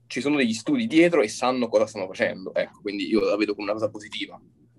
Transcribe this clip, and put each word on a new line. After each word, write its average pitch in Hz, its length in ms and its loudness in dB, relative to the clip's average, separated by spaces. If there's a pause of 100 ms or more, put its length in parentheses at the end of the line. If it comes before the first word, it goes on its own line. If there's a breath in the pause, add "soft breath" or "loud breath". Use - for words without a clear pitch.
ci - 140 -6
sono 143 160 0
degli 120 180 2
studi 120 320 0
dietro 160 360 4
e 107 60 0
sanno 123 400 -2
cosa 107 180 4
stanno 98 200 -6
facendo. 92 480 -4
Ecco, - 280 -4
quindi 98 260 -4
io 101 120 4
la 98 160 2
vedo 104 180 0
come 101 160 -4
una 110 80 -4
cosa 107 120 -2
positiva. - 480 -12 (400)